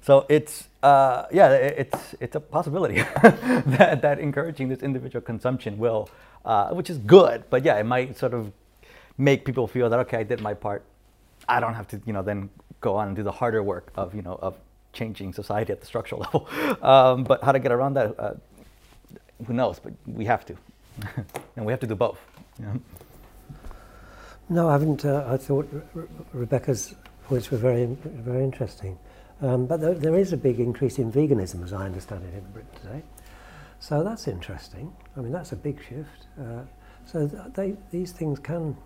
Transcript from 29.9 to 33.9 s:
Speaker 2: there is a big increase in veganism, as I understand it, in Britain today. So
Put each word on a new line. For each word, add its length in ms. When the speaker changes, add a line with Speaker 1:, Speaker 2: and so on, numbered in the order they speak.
Speaker 2:
there 220
is 160
a 60
big 220
increase 400
in 120
veganism, 520
as 100
I 120
understand 380
it, 140
in 140
Britain 180
today. 220
So 240